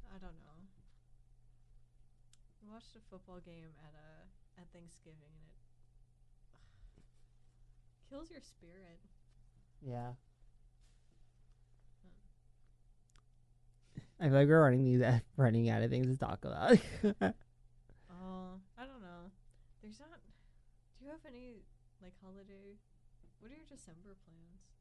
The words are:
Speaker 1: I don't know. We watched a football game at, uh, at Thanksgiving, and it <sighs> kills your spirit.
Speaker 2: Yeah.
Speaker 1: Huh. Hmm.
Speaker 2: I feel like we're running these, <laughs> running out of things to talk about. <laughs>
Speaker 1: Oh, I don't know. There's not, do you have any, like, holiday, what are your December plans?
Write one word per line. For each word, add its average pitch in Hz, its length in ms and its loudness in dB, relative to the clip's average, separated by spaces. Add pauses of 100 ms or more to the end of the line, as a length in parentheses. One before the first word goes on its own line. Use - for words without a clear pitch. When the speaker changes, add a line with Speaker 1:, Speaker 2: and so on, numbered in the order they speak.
Speaker 1:
I 190 140 -20
don't 165 180 -18
know. 156 200 -20 (2000)
We 208 100 -20
watched 233 220 -20
a 226 60 -20 (100)
football 185 340 -20
game 165 260 -20 (120)
at, 156 100 -20
uh, 156 720 -20
at 170 100 -20
Thanksgiving, 160 720 -20
and 156 80 -20 (1500)
it - 60 -20
<sighs> - 1040 -20
kills 320 220 -16
your 302 100 -20
spirit. 175 600 -20 (840)
Speaker 2:
Yeah. 120 300 -8 (1900)
Speaker 1:
Huh. - 2000 -20 (160)
Hmm. 180 60 -6
Speaker 2:
I 147 40 4
feel 131 100 6
like 143 100 8
we're 160 140 8
running 131 220 6
these, 123 180 4
<laughs> 120 340 2
running 117 320 4
out 110 140 0
of 120 80 0
things 127 160 0
to 131 180 -2
talk - 200 -8
about. - 340 4 (240)
<laughs> 202 320 -2 (840)
Speaker 1:
Oh, 185 400 -14 (200)
I 240 80 -18
don't 262 160 -20
know. 175 280 -20 (520)
There's 214 180 -20
not, 302 80 -20 (920)
do 254 60 -20
you 285 60 -18
have 320 180 -18
any, 247 280 -20 (460)
like, 185 100 -20 (100)
holiday, 196 560 -20 (600)
what 226 120 -20
are - 20 -20
your 311 140 -20
December 196 560 -20
plans? 170 380 -20 (180)